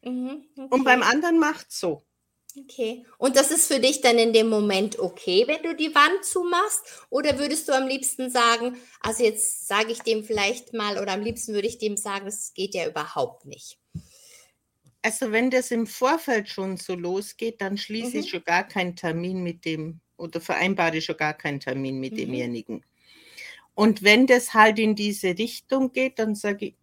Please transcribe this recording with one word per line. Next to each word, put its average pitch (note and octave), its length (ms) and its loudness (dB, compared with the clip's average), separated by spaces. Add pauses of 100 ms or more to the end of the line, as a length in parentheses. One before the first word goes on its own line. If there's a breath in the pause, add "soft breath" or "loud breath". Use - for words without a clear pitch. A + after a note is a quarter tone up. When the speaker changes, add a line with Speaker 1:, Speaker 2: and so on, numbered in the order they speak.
Speaker 1:
Mhm, B3+ 420 -8 (240)
Speaker 2:
Und C4 140 0
beim B3+ 180 6
Speaker 1:
okay. - 20 0
Speaker 2:
anderen D#4 360 4
macht's D#4 400 -2
so. D#3 240 -4 (540)
Speaker 1:
Okay. B3 480 -8 (120 loud breath)
Und B3+ 180 2
das C4+ 160 6
ist E4 160 2
für C4+ 120 2
dich C4 220 4
dann A#3+ 160 6
in A3+ 160 4
dem A3+ 160 6
Moment G#3 500 0
okay, F#3+ 480 2
wenn D#4+ 160 -2
du E4 120 -4
die D#4 180 -2
Wand D#4+ 320 4
zumachst? F4+ 560 0 (280 loud breath)
Oder C#4+ 280 0
würdest D4 300 -2
du D4 60 2
am C4 140 2
liebsten C4 420 -4
sagen, A#3+ 480 2 (240 loud breath)
also A3 220 -2
jetzt - 440 0
sage A3 240 0
ich A3+ 80 -6
dem A3 240 -2
vielleicht G#3+ 500 -2
mal, G#3 260 -2
oder G3 140 -4
am G3 80 -4
liebsten A3+ 320 -6
würde G3+ 140 -2
ich A3+ 100 -6
dem G#3 200 -4
sagen, G3 280 -6
das - 280 -10
geht G3 200 -6
ja E3+ 140 -4
überhaupt D3+ 580 -6
nicht. - 320 -20 (1200 loud breath)
Speaker 2:
Also A3 300 -4
wenn A#3 180 2
das B3+ 220 0
im A#3 160 -2
Vorfeld B3+ 600 -2
schon F#3+ 280 -6
so F#3 180 -8
losgeht, G3 680 -6
dann G3 160 -4
schließe A3+ 400 -6
ich G3+ 80 -4
Speaker 1:
Mhm. - 40 -10
Speaker 2:
schon F3 140 -8
gar F3+ 240 0
keinen F3+ 280 -4
Termin F3+ 480 -4
mit F3 220 -8
dem D#3+ 360 -8 (160)
oder E3+ 240 -10
vereinbare F3+ 560 0
ich D#3+ 80 -4
schon E3 120 -6
gar D3+ 160 -2
keinen C#3+ 260 -6
Termin C3+ 400 -6
mit C3 140 -8
Speaker 1:
Mhm. A2 40 -8
Speaker 2:
demjenigen. A#2+ 680 -6 (880 loud breath)
Und G#3+ 280 4
wenn A3 240 8
das B3 260 4
halt A3 260 8
in G#3+ 160 2
diese G3+ 420 -2
Richtung B3+ 560 -2
geht, C4 260 -2
dann G#3+ 160 0
sage G#3 320 -4
ich - 160 -14